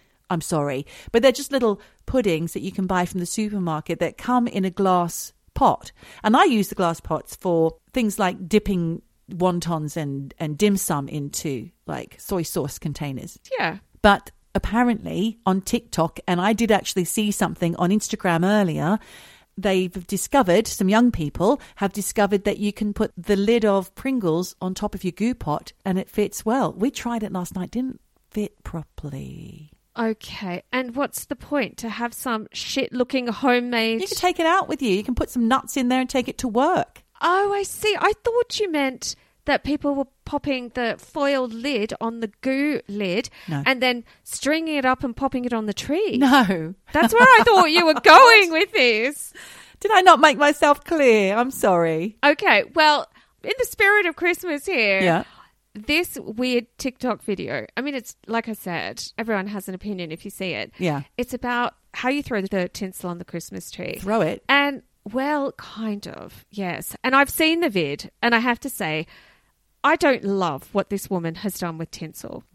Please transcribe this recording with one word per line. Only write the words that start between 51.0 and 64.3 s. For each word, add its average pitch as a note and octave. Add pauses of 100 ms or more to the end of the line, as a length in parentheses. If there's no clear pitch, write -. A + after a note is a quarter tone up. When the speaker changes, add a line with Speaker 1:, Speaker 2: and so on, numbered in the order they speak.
Speaker 1:
I'm B3
sorry. E3+
Speaker 2:
Okay, D4 (100)
well, D4+ (360)
in -
the B4
spirit G#4
of E4
Christmas F4
here, G#3+
Speaker 1:
Yeah. F3 (500)
Speaker 2:
this D4
weird A#3+ (100)
TikTok B3
video, D3+ (100)
I A#3+
mean, C#4+
it's, A#3+ (100)
like A3+
I A3+
said, C#3+ (120)
everyone G#3+
has G3+
an F#3
opinion F#3
if D#3+
you G3+
see F#3
it. G#2
Speaker 1:
Yeah. D3 (140)
Speaker 2:
It's B3
about B3 (180)
how B3
you C#4
throw A3
the F#3+
tinsel F#3
on F3
the F3
Christmas -
tree. -
Speaker 1:
Throw G3+
it? -